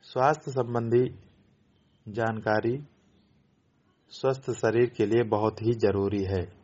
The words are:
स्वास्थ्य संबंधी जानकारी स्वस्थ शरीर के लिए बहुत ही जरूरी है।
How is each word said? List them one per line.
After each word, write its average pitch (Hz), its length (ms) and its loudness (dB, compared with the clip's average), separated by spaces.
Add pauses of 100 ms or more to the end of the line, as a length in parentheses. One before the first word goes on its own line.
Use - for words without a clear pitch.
स्वास्थ्य 143 500 0
संबंधी 120 680 0 (880)
जानकारी 110 800 -2 (1200)
स्वस्थ 131 420 -4
शरीर 113 380 2
के 113 160 0
लिए 113 180 2
बहुत 107 380 0
ही 113 120 0
जरूरी 101 500 0
है। 92 300 -4 (100)